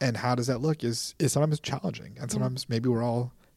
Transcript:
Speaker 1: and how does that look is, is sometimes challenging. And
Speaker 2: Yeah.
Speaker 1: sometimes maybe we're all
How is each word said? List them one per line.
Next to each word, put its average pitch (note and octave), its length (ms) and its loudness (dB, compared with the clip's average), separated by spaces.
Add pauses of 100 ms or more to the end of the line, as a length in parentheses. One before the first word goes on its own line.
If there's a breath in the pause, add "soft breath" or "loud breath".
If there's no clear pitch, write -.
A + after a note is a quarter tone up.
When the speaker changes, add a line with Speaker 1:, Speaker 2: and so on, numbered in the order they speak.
Speaker 1:
and B2 160 2
how B2 180 2
does A#2+ 120 0
that B2 140 0
look D#3 240 0
is, A#2 340 -2
is C#3+ 140 2
sometimes D3+ 280 2
challenging. - 600 -6
And B2+ 100 -6
Speaker 2:
Yeah. - 40 -4
Speaker 1:
sometimes B2+ 340 -2
maybe A#2 200 2
we're A#2 160 4
all B2 280 0 (240 soft breath)